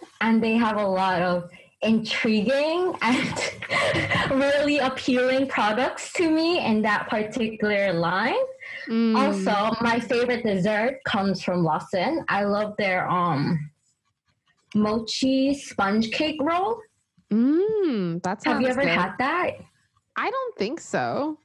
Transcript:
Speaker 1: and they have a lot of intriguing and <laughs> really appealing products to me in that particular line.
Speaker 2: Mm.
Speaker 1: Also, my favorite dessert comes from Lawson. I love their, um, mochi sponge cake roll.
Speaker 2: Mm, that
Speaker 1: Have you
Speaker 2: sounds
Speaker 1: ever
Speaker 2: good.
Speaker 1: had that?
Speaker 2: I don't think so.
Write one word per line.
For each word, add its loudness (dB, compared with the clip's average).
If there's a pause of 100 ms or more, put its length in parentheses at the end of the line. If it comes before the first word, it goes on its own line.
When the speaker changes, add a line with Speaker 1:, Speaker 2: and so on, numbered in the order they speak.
(220)
Speaker 1:
and 4
they 2
have 2
a 0
lot 0
of 0 (320)
intriguing 0
and -2 (800)
<laughs> -
really 2
appealing 2
products 0
to 2
me 2
in 2
that 0
particular 0
line. 0 (540)
Speaker 2:
Mm. 2
Speaker 1:
Also, 2
my 2
favorite 0
dessert 0
comes 0
from 0
Lawson. 0
I 0
love -2
their, 0
um, 0 (1040)
mochi 0
sponge -2
cake -2
roll. 0 (540)
Speaker 2:
Mm, 2
that -4
Speaker 1:
Have 2
you 2
Speaker 2:
sounds 0
Speaker 1:
ever 0
Speaker 2:
good. 2
Speaker 1:
had 0
that? 0 (640)
Speaker 2:
I -4
don't -6
think -4
so. -4